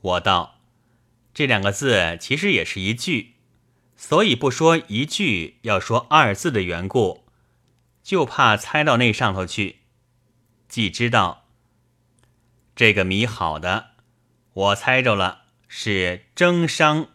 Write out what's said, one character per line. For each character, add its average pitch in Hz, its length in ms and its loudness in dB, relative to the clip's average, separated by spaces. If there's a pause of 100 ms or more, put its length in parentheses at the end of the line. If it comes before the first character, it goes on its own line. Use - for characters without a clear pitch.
我 90 200 0
道 87 400 0 (720)
：“这 147 120 -2
两 113 140 2
个 98 120 0
字 95 480 0
其 - 160 -4
实 185 160 -2
也 92 120 0
是 - 160 -10
一 98 140 -2
句， 123 400 -6 (640)
所 156 280 0
以 208 100 2
不 127 160 -2
说 160 260 2 (120)
一 113 160 -4
句， 117 580 -4
要 104 160 0
说 98 320 -2
二 139 240 4
字 170 160 -4
的 107 120 0
缘 87 260 -6
故， 95 360 0 (760)
就 180 220 -2
怕 117 320 2
猜 - 260 -4
到 147 140 2
那 120 160 2
上 107 200 -2
头 92 140 -4
去。” 98 340 -6 (880)
既 107 220 -4
知 120 180 -4
道 104 360 0 (1300)
这 110 180 6
个 98 120 2
谜 95 200 0
好 85 340 -4
的， 90 320 -4 (640)
我 98 200 2
猜 131 260 0
着 123 140 2
了， 92 280 -2 (260)
是 92 560 -4 (100)
征 175 320 2
商。 151 480 0